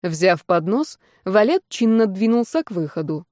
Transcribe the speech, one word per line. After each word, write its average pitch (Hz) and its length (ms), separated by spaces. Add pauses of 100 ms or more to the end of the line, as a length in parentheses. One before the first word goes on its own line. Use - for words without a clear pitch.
Взяв 170 420
поднос, 185 540 (260)
валет 214 440
чинно 226 380
двинулся 226 560
к - 80
выходу. 156 600